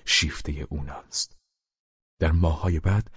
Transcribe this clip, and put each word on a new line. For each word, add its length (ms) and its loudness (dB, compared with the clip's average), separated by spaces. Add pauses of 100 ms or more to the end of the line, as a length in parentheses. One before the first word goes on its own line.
شیفته 640 -2
اوناست. 680 -8 (800)
در 140 2
ماه‌های 480 2
بعد 360 2